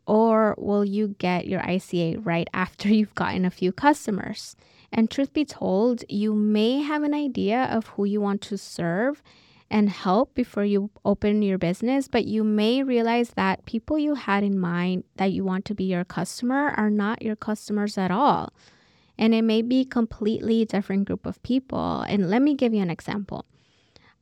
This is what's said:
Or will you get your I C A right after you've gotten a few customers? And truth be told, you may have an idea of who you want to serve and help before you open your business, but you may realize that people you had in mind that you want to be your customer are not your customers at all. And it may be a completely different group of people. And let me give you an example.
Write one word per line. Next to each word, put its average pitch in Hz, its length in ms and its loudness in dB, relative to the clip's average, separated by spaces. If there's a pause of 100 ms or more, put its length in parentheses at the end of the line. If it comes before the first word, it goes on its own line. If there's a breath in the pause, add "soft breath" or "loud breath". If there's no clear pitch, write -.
Or 220 500 4
will 202 260 0
you 202 360 -2
get 180 280 -2
your 185 180 -2
I 180 120 0
C 170 360 -2
A - 60 -6
right 170 340 -2
after 185 360 -4
you've 214 260 4
gotten 185 300 0
a 180 40 2
few 180 220 -2
customers? - 840 -2 (340 soft breath)
And 226 180 2
truth 277 220 -2
be 302 140 0
told, 214 640 0
you 214 260 0
may 214 460 2
have 294 220 -2
an 294 100 0
idea 247 580 0
of 220 160 -2
who - 160 -4
you 202 160 0
want 202 220 -2
to - 160 -6
serve 196 680 -2 (480 soft breath)
and 208 160 4
help 202 460 0
before 208 320 -2
you 202 240 0 (160)
open 208 380 2
your 190 160 0
business, 226 480 0
but 226 180 0
you 214 180 0
may 214 380 2
realize 240 540 2
that 190 300 0
people 269 340 -2
you 294 160 0
had 202 280 0
in 202 140 0
mind 180 460 0 (140)
that 190 140 0
you 185 140 -2
want 185 180 -2
to 208 120 -8
be 185 80 -4
your 180 200 0
customer 247 680 -2
are 214 200 0
not 208 320 0
your 214 140 -4
customers 208 600 -4
at 190 140 0
all. 202 420 2 (640 soft breath)
And 226 200 4
it 226 80 2
may 226 180 2
be 247 200 2
a 254 40 0
completely 226 800 0
different 196 400 -2
group - 220 -6
of - 160 -10
people. 147 580 -2
And 190 300 0
let 233 100 4
me 285 140 2
give 240 180 0
you 208 80 2
an 180 80 0
example. - 560 -8 (760 soft breath)